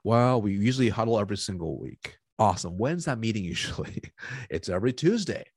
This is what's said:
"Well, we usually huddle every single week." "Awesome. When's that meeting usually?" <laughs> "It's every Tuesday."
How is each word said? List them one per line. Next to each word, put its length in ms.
"Well, 380
we 160
usually 320
huddle 280
every 200
single 420
week." 380
"Awesome. 400
When's 280
that 120
meeting 280
usually?" 560
<laughs> 220
"It's 180
every 240
Tuesday." 540